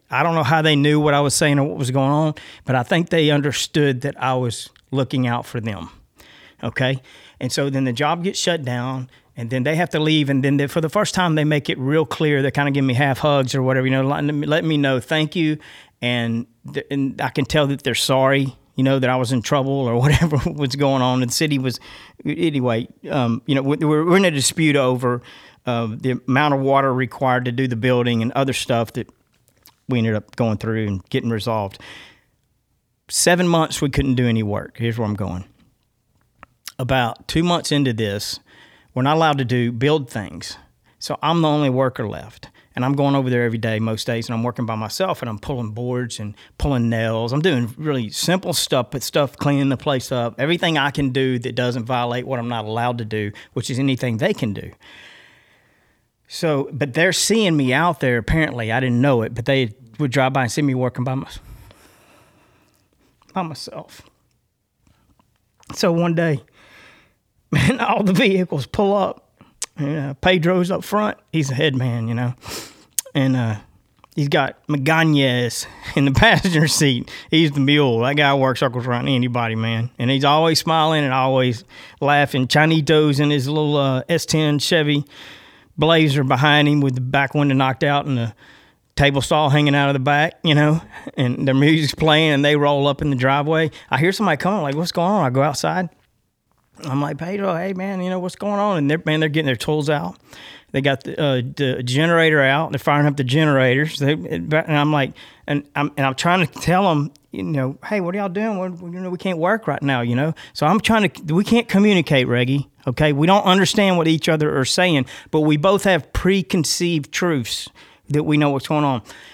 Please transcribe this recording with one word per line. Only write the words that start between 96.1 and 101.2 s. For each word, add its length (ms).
I'm 180
like, 180
"Pedro, 360
hey, 180
man, 280
you 80
know, 100
what's 160
going 240
on?" 200
And 100
they're, 160
man, 140
they're 100
getting 160
their 100
tools 320
out. 300
They 100
got 220
the, 180